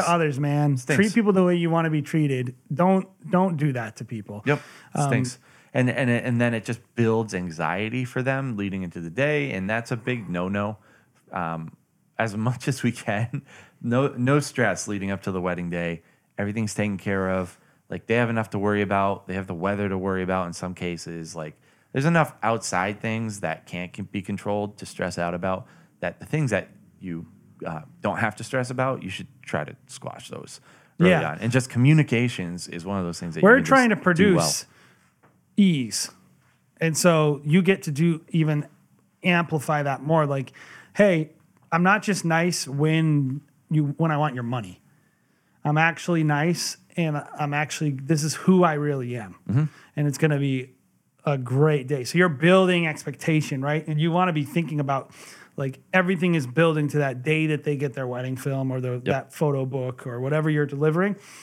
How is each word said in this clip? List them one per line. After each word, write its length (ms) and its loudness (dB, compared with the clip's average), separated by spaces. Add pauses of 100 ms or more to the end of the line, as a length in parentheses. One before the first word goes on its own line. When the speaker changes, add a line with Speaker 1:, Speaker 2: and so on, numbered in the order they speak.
Speaker 1:
Stinks. 60 6
Speaker 2:
others, 320 2
man. 380 2
Speaker 1:
Stinks. 200 -2
Speaker 2:
Treat 180 4
people 180 4
the 100 6
way 120 4
you 160 2
wanna 180 2
be 140 0
treated. 500 0 (180)
Don't, 360 2 (240)
don't 260 2
do 160 0
that 240 -6
to 80 -10
people. 400 -10
Speaker 1:
Yep. 160 2 (320)
Speaker 2:
Um, 160 0
Speaker 1:
Stinks. 300 0 (340)
And, 160 2
and, 200 0
and 320 2
then 120 2
it 100 -4
just 160 -6 (160)
builds 400 2
anxiety 680 -4
for 180 -6
them 340 -2
leading 260 -4
into 180 -8
the 80 -8
day, 420 -2
and 160 -4
that's 240 -4
a 60 -4
big 320 -6
no-no. 480 -2 (540)
Um, 440 -8 (440)
as 180 -2
much 300 -2
as 160 -2
we 80 2
can, 500 -4 (220)
<laughs> 180 -20
no, 360 2
no 220 4
stress 480 -2
leading 240 -4
up 120 -4
to 80 -4
the 100 -2
wedding 280 -2
day. 340 -4 (340)
Everything's 360 -4
taken 240 -2
care 340 -2
of. 280 -4 (300)
Like, 180 -10
they 80 2
have 140 2
enough 220 -2
to 80 -4
worry 220 0
about. 460 -2
They 60 -6
have 140 -6
the 80 -8
weather 340 -2
to 80 -4
worry 260 -2
about 240 -2
in 60 -10
some 200 -8
cases. 640 -10
Like, 200 -12 (380)
there's 120 0
enough 280 4 (100)
outside 560 -2
things 420 -4
that 240 -6
can't 300 -10
c-, 80 -8
be 180 -8
controlled 560 -4
to 80 -14
stress 320 -6
out 160 -4
about, 320 -4 (340)
that 200 -6
the 60 -18
things 260 -2
that 180 0 (300)
you 260 -10 (400)
uh, 160 -8 (200)
don't 160 -4
have 200 -2
to 60 -10
stress 260 -4
about, 340 -4
you 60 -8
should 180 -10 (160)
try 200 -4
to 120 -14 (120)
squash 420 -14
those 300 -16 (400)
early 120 6
Speaker 2:
Yeah. 200 2
Speaker 1:
on. 80 -8
And 120 -2
just 180 2
communications 1000 2
is 180 -10
one 140 -4
of 60 -2
those 140 -6
things 160 -8
that 80 -6
Speaker 2:
We're 140 6
Speaker 1:
you 60 0
can 20 -6
Speaker 2:
trying 240 4
Speaker 1:
just 140 -2
Speaker 2:
to 100 2
Speaker 1:
do 220 4
well. 100 2
Speaker 2:
produce 200 -4 (880)
ease. 560 2 (680)
And 180 0
so 460 4
you 180 4
get 220 2
to 80 -6
do, 380 2
even 380 0 (560)
amplify 600 0
that 200 -4
more. 220 4
Like, 260 -4 (420)
"Hey, 380 4 (400)
I'm 120 2
not 200 4
just 200 -2
nice 440 0
when 760 2 (280)
you, 280 0
when 140 2
I 60 0
want 180 0
your 80 -6
money. 380 -6 (840)
I'm 140 0
actually 460 0
nice, 540 0 (180)
and 220 0 (200)
I'm 160 -2
actually, 380 -2
this 320 0
is 120 -2
who 280 6
I 100 4
really 440 -2
am." 180 -12 (140)
Speaker 1:
Mm-hmm. 140 4 (320)
Speaker 2:
And 120 2
it's 120 -2
gonna 200 2
be 340 -2 (520)
a 120 0
great 500 2
day. 160 -2
So 140 -2
you're 120 6
building 580 6
expectation, 760 -2
right? 260 -2
And 120 0
you 120 2
wanna 220 4
be 120 0
thinking 340 -2
about, 320 -2 (460)
like, 220 -6 (120)
everything 440 4
is 120 0
building 420 4
to 100 0
that 240 -2
day 240 2
that 160 0
they 120 -2
get 180 -4
their 140 -6
wedding 300 -4
film 340 -2
or 80 -2
the, 140 -4
Speaker 1:
Yep. 120 -6
Speaker 2:
that 280 -2
photo 320 0
book 420 -6
or 140 -8
whatever 280 0
you're 180 2
delivering. 480 2 (260)